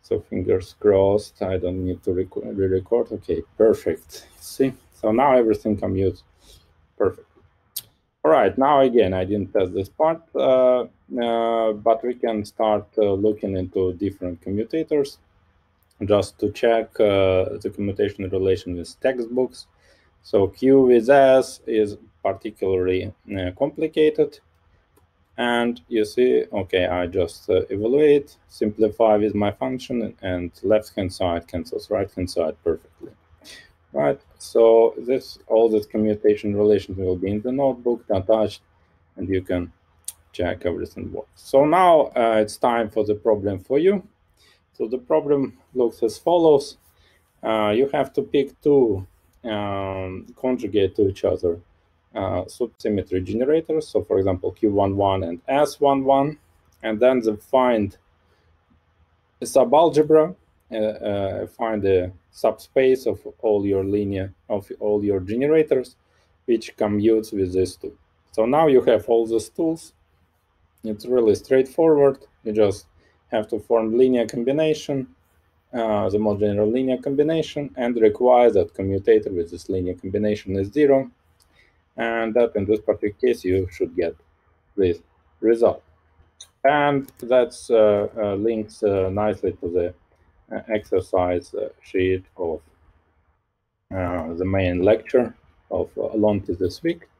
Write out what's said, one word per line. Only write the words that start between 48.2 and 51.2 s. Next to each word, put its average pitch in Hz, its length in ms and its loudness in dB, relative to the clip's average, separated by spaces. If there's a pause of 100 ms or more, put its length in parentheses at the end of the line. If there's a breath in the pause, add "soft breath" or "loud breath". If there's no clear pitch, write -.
pick 139 380 -4
two, 117 440 2 (380)
um, 98 840 -6 (100)
conjugate 104 600 -2
to 98 140 2
each - 140 -8